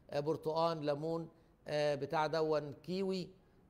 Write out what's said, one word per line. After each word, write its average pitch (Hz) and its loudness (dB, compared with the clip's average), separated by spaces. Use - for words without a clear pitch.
آه، 147 0
برتقان، 160 0
ليمون، 156 -2
آه، 147 2
بتاع 156 0
دون، 151 2
كيوي، 185 -2